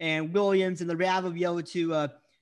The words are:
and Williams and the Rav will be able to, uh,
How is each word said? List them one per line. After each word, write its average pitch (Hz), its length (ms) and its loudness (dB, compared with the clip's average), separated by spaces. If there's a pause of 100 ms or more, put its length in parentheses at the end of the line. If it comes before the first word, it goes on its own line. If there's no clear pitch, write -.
and 160 320 -2
Williams 190 480 2
and 170 80 -4
the 170 80 -2
Rav 185 280 2
will 180 60 -4
be 170 140 -2
able 175 180 -2
to, 165 320 -2
uh, 147 140 0 (340)